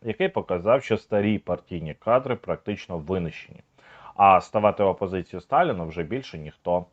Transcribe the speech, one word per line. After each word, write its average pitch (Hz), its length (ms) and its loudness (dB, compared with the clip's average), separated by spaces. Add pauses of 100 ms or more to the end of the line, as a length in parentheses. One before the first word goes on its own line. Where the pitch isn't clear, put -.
який 185 280 -2
показав, 101 540 0
що 107 140 0
старі 104 420 0
партійні 82 540 -8
кадри 123 420 0
практично 92 640 -8
винищені. 82 640 -6 (560)
А 95 260 8
ставати 104 420 2
в 98 40 4
опозицію 92 540 -4
Сталіну 135 460 0
вже 80 160 -6
більше 107 340 -8
ніхто 87 560 -4